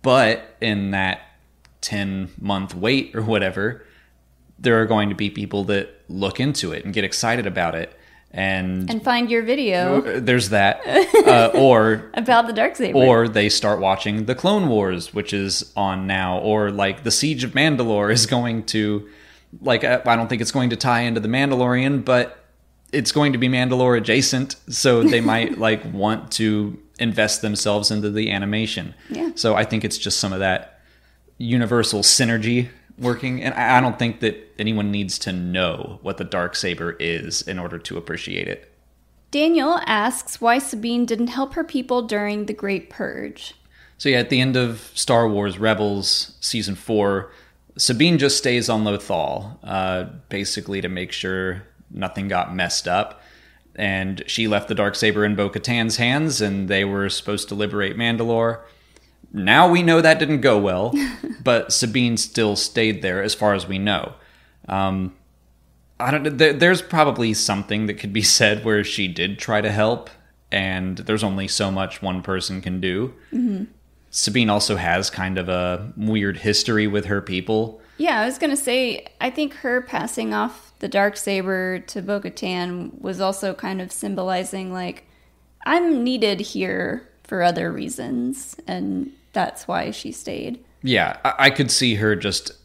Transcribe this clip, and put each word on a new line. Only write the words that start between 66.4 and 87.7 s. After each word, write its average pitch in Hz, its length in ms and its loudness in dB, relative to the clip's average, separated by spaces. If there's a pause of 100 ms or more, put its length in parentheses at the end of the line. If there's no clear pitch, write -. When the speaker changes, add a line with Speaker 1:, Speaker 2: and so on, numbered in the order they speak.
Speaker 1:
there's 170 280 4
probably 127 540 2
something 104 520 -2
that 104 80 -4
could 101 180 -10
be 104 100 0
said 107 420 4
where 107 200 2
she 98 240 -4
did 90 320 -4
try 107 200 0
to 104 120 0
help, 110 380 0 (420)
and 92 460 -2
there's 107 260 -2
only 98 240 -4
so 98 240 -2
much 95 280 -4
one 92 220 -4
person 95 380 -6
can 92 200 -6
do. 95 320 -2 (200)
Speaker 2:
Mm-hmm. 214 320 -2 (460)
Speaker 1:
Sabine 113 380 0
also 104 280 0
has 87 340 0
kind 92 280 -4
of 90 100 -6
a 90 480 -4
weird 104 420 -2
history 107 480 0
with 101 200 -2
her 101 140 -2
people. 107 600 -4 (180)
Speaker 2:
Yeah, 294 220 0
I 220 60 0
was 262 120 -6
gonna 294 180 0
say, 254 500 -2 (140)
I 254 100 -4
think 277 260 -4
her 247 260 -2
passing 233 500 -6
off - 460 -6
the - 100 -8
Darksaber 190 1000 -2
to - 120 -10
Bo-Katan 180 1000 -6
was 185 200 -8
also 190 320 -4
kind 190 280 -6
of 180 100 -10
symbolizing, 190 800 -6
like, 180 320 -10 (640)
"I'm 320 380 2
needed 220 360 0
here 190 680 -6 (160)
for 185 180 -4
other 170 300 0